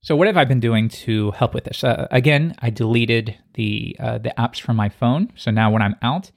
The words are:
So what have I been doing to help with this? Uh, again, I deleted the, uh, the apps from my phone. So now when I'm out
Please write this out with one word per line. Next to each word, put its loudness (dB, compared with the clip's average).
So 0
what 4
have 2
I 6
been 2
doing 2
to -2
help -2
with -6
this? -8
Uh, 0
again, 2
I 0
deleted 0
the, -4
uh, -4
the -6
apps -4
from 0
my 2
phone. 0
So -6
now 4
when 2
I'm 0
out -4